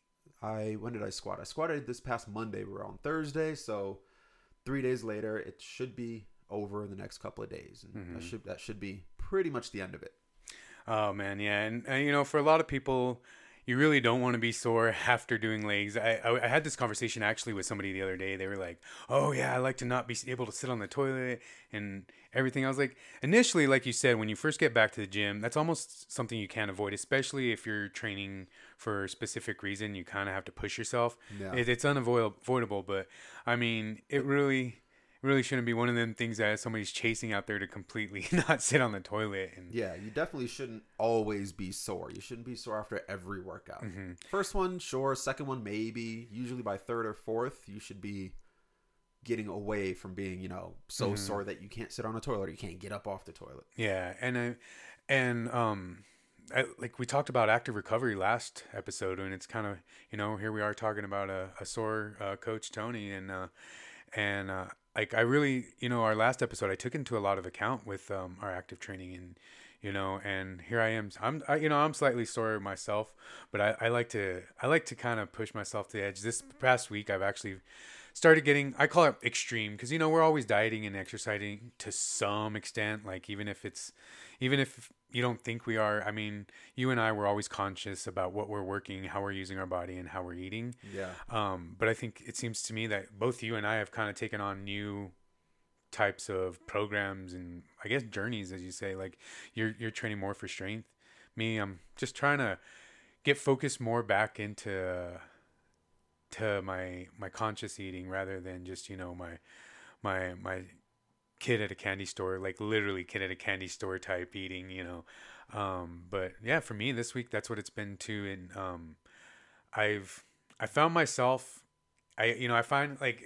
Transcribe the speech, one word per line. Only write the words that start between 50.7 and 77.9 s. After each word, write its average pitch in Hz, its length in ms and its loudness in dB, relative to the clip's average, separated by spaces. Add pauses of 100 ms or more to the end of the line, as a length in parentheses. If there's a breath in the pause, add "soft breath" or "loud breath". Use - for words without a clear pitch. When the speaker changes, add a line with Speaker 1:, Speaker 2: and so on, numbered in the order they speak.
Speaker 1:
so - 180 0
Speaker 2:
Mm-hmm. 101 80 2
Speaker 1:
sore 101 300 -2
that 101 140 -6
you 98 100 -16
can't 117 220 -8
sit 113 140 -6
on 110 100 -4
a 113 40 -4
toilet 104 300 -2
or - 20 -8
you 82 60 -12
can't 92 200 -8
get 101 140 -10
up 104 160 -6
off 98 180 -6
the 98 60 -16
toilet. - 340 -16 (100)
Speaker 2:
Yeah, 95 460 0
and 123 160 0
I, 120 180 0 (540 loud breath)
and, 123 420 4
um, 101 520 0 (520 soft breath)
I, 131 100 4 (120)
like, 123 220 -8
we 123 80 -2
talked 143 220 2
about 120 200 6
active 117 240 4
recovery 113 420 0
last 101 480 0 (100)
episode, 95 460 -4
and 95 140 -4
it's 95 140 -12
kinda, 101 320 -4 (320 loud breath)
you 104 80 -6
know, 107 180 0
here 107 140 -4
we 107 100 -2
are 104 140 0
talking 107 280 -2
about 98 280 -2
a, 95 180 -4 (100)
a 101 60 -8
sore, 107 560 -2
uh, 98 140 -2
Coach - 360 -6
Tony, 107 400 -6
and, 95 200 -8
uh, 92 160 -6 (680 loud breath)
and, 101 360 0
uh, 92 140 -2 (300)
like, 110 180 0
I 110 80 6
really, 131 440 6 (140)
you 123 100 0
know, 120 140 2
our 110 120 6
last 113 280 6
episode, 107 260 0
I 95 60 2
took - 200 -4
into 127 220 -2
a - 20 2
lot 98 200 2
of 90 80 -8
account 113 400 -2
with, 98 240 -8
um, 92 320 -6
our 101 80 -4
active 90 280 -8
training, 92 360 -10
and, 90 240 -16 (420 loud breath)
you 101 100 -4
know, 95 320 0
and 95 380 -4
here 117 180 0
I 110 100 6
am, 110 200 -2 (100)
I'm, 127 280 0
I, 143 80 6
you 156 120 2
know, 147 120 4
I'm 151 160 4
slightly 123 300 4
sore 110 340 0
myself, 101 540 -2 (380 loud breath)
but 104 80 0
I, 107 220 6
I 113 80 4
like 120 200 2
to, 92 340 -2 (180)
I 123 60 2
like 156 180 6
to 123 100 -8
kinda 117 300 0
push - 300 -6
myself 104 340 -4
to 110 80 -6
the 101 60 0
edge. 98 180 -4
This 113 220 -2 (180)
past 127 300 4
week, 104 180 -4
I've 98 140 2
actually 98 340 -2 (560 loud breath)